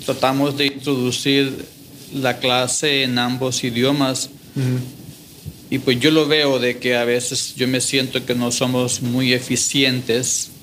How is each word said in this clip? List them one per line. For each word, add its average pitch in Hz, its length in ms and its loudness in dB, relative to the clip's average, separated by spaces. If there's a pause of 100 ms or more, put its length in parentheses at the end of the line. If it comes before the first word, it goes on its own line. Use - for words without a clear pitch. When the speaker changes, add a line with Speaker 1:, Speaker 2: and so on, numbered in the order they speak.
Speaker 1:
tratamos 135 540 0
de 143 80 2
introducir 135 1000 0 (480)
la 131 260 -2
clase 127 680 0
en 123 140 0
ambos 123 460 -2
idiomas. 131 640 0 (280)
Speaker 2:
Ujú. 127 240 0 (880)
Speaker 1:
Y 139 80 -2
pues 127 220 2
yo 147 100 6
lo 156 180 4
veo 147 300 4
de 123 200 0
que 123 180 0
a 117 80 2
veces 123 520 -2
yo 123 100 0
me 127 140 0
siento 127 460 -2
que 123 80 0
no 120 180 0
somos 123 480 0
muy 127 320 2
eficientes 127 1160 0 (120)